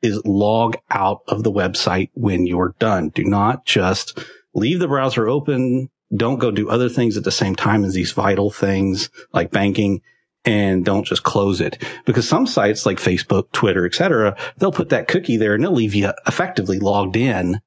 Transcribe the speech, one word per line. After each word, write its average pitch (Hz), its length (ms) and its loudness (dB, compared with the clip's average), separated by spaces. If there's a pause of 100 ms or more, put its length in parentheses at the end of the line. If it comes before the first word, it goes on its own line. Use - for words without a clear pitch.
is 104 240 0
log 107 500 2 (160)
out 101 360 -2
of 107 160 -2
the 110 80 0
website 95 640 -2
when 95 320 0
you're 90 320 0
done. 98 320 0
Do - 140 -4
not 104 420 0
just - 540 -2 (340)
leave 139 260 0
the 175 80 0
browser 131 420 0
open. 131 600 0 (240)
Don't 117 260 0
go 127 120 2
do 104 180 -2
other 123 200 2
things 117 280 0
at 95 60 -6
the - 80 0
same 95 240 0
time 110 300 2
as 95 80 -2
these 92 180 -2
vital 101 400 0
things 98 580 -2 (220)
like - 200 -2
banking, 98 500 0 (420)
and 98 400 2
don't 98 220 0
just - 180 -2
close 98 380 0
it, 76 200 -4 (240)
because 117 220 2
some 226 200 2
sites 107 380 0
like 95 120 0
Facebook, 95 560 0
Twitter, 95 320 2
et 87 100 -4
cetera, 117 400 2 (220)
they'll 190 160 0
put - 160 -4
that 117 180 0
cookie 175 300 0
there 107 160 2
and 117 100 0
they'll 190 80 0
leave 113 240 0
you 101 160 0 (160)
effectively 98 520 -2
logged 98 360 0
in 107 520 0